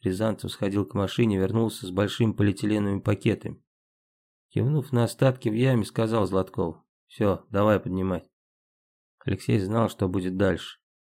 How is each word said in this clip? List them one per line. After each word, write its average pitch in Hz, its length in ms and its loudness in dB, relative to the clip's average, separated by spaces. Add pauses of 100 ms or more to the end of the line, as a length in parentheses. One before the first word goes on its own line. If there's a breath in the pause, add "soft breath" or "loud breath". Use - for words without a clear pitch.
Рязанцев 98 500 -2
сходил 101 360 -2
к - 80 -18
машине, 101 420 2
вернулся 101 500 0
с 92 40 -8
большими 101 420 0
полиэтиленовыми 101 680 0
пакетами. 104 640 -2 (880)
Кивнув 127 420 0
на 120 140 4
остатки 127 460 0
в 107 40 -2
яме, 123 300 2
сказал 113 400 0
Златкову: 92 640 -4 (220)
«Всё, 98 420 0
давай 104 280 4
поднимать». 92 520 -4 (880)
Алексей - 400 -2
знал, 104 320 0
что - 180 -2
будет 92 300 -2
дальше. 92 420 -2 (280)